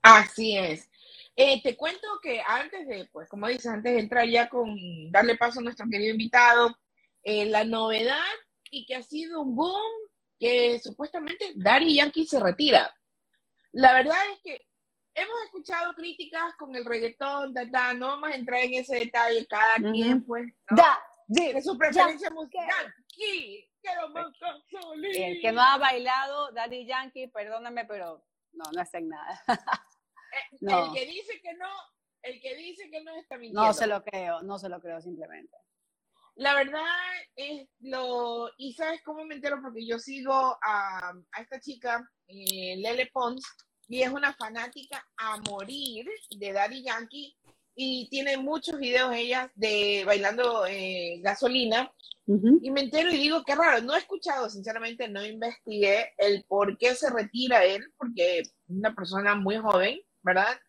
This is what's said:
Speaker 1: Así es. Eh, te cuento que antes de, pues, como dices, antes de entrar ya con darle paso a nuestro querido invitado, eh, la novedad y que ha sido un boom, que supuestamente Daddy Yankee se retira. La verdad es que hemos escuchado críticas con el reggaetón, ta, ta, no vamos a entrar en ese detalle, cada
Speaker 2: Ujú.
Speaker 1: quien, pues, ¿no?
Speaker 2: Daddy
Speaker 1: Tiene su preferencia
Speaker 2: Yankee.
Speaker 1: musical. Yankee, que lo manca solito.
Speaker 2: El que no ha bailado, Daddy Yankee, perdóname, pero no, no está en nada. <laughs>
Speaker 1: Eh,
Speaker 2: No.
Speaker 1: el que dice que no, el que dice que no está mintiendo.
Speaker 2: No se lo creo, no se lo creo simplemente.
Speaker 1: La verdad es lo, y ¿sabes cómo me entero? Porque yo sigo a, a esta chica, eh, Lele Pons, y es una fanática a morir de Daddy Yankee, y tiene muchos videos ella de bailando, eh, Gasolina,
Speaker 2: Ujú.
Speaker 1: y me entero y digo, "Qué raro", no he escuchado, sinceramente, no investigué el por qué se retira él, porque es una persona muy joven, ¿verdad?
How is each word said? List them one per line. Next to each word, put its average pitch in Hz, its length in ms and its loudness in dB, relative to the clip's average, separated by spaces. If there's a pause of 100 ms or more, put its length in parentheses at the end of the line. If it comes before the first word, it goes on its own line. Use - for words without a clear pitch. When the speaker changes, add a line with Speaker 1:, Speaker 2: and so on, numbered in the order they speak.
Speaker 1:
Así 220 560 10
es. 165 320 -2 (460)
Eh, 262 260 6
te - 140 -2
cuento 370 320 -6 (160)
que 247 240 -4
antes 302 400 -4
de, 202 240 -10
pues, 165 160 -16
como 202 200 -8
dices, 240 180 -4
antes 226 280 -2
de 240 60 4
entrar 233 300 2
ya 233 180 4
con 226 300 -4 (340)
darle 226 240 6
paso 233 240 0
a 240 40 -6
nuestro 233 280 -8
querido 208 200 0
invitado, 240 640 8 (480)
eh, 208 260 0
la 214 180 4
novedad 226 500 0 (560)
y 269 140 -12
que 254 100 -8
ha 247 80 -10
sido 320 380 -8
un 254 160 -4
boom, 381 340 -2 (480)
que 240 400 2
supuestamente 330 760 -10
Daddy 262 400 6
Yankee 294 300 4
se 294 140 0
retira. 202 560 4 (800)
La 254 180 10
verdad 262 240 6 (160)
es 392 100 -16
que 294 200 -14 (540)
hemos 403 280 -4
escuchado 339 520 -6
críticas 330 640 -8
con 262 200 -12
el 247 80 -8
reggaetón, 254 680 -6
ta, 240 160 -6
ta, 247 240 0
no 247 140 -6
vamos 285 220 -6
a 294 60 -4
entrar 247 260 -2
en 254 140 -2
ese 254 240 -4
detalle, 233 480 0
cada 226 340 4
Speaker 2:
Ujú. 214 100 -2
Speaker 1:
quien, 233 320 2
pues, 240 220 -8 (240)
¿no? 214 80 8
Speaker 2:
Daddy - 560 4
Speaker 1:
Tiene 277 280 2
su 330 160 -4
preferencia 320 520 4
Speaker 2:
Yankee. 320 60 -8
Speaker 1:
musical. 320 580 -6 (240)
Yankee, 349 520 -8 (120)
que 370 200 -6
lo 311 80 -8
manca 330 380 -10 (200)
solito. 359 520 -8
Speaker 2:
El 359 220 -6
que 330 100 2
no 233 100 2
ha 262 160 8
bailado, 269 760 0
Daddy 233 340 -8
Yankee, 262 400 -10
perdóname, 226 580 -10
pero 185 400 -12 (280)
no, 330 100 -14 (100)
no 180 80 -6
está 175 180 -10
en 165 100 -8
nada. 160 380 -14
<laughs> - 440 -4 (420)
Speaker 1:
Eh, 269 260 -12
Speaker 2:
No. 190 280 0
Speaker 1:
el - 60 -8
que 262 120 -6
dice 392 360 -14
que 339 120 -14
no, 359 160 -14 (540)
el 247 180 -14
que 262 140 -12
dice 339 340 -18
que 311 120 -12
no 320 140 -18
está 320 220 -16
mintiendo. 220 260 -2
Speaker 2:
No 214 100 6
se 220 140 0
lo 202 160 -2
creo, 180 380 -6
no 196 180 -10
se 190 80 -12
lo 175 140 -12
creo 165 180 -12
simplemente. 160 560 -18 (800)
Speaker 1:
La 277 200 0
verdad 277 280 -2 (540)
es 277 320 -12 (100)
lo, 240 800 -6
y 262 160 -12
¿sabes 320 320 -6
cómo 311 180 -12
me 311 120 -14
entero? 277 260 -6
Porque 226 260 -12
yo 233 100 -4
sigo 269 360 -6
a, 202 800 -2 (180)
a 214 100 -12
esta 254 200 -16
chica, 240 440 -8 (220)
eh, 190 480 -8
Lele 240 380 -6
Pons, 247 320 -6 (420)
y 247 140 -6
es 254 80 0
una 277 240 -2
fanática 247 840 -12
a 220 220 -8 (120)
morir 233 560 -12 (320)
de 196 140 -10
Daddy 214 320 -6
Yankee, 254 540 -12 (360)
y 254 360 -8
tiene 277 260 -4
muchos 302 420 -6
videos 254 380 0
ella 247 400 -4
de 208 500 0
bailando, 208 600 0
eh, 185 560 -6
Gasolina, 247 720 0 (340)
Speaker 2:
Ujú. 214 340 6
Speaker 1:
y 262 100 -6
me 277 100 2
entero 302 280 0
y 330 80 2
digo, 302 280 2
"Qué 285 100 0
raro", 294 260 6
no 254 140 -2
he 349 40 4
escuchado, 311 500 -4
sinceramente, 226 580 -8
no 202 180 -8
investigué 214 920 0
el 202 260 2
por 202 340 0
qué 247 160 2
se 262 160 -2
retira 240 540 2
él, 196 200 2 (140)
porque 180 420 0
es - 140 -10 (140)
una 202 260 -2
persona 196 420 -2
muy 202 220 -2
joven, 214 420 2 (240)
¿verdad? 190 340 2 (120)